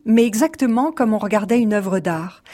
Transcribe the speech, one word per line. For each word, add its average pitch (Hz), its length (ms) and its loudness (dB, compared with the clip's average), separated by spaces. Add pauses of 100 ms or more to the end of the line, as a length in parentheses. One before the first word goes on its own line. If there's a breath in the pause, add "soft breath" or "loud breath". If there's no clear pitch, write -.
mais 226 200 4
exactement 254 680 0
comme 240 220 0
on 214 40 0
regardait 208 420 0
une 214 120 2
œuvre 190 260 -2
d'art. 175 440 -6 (120)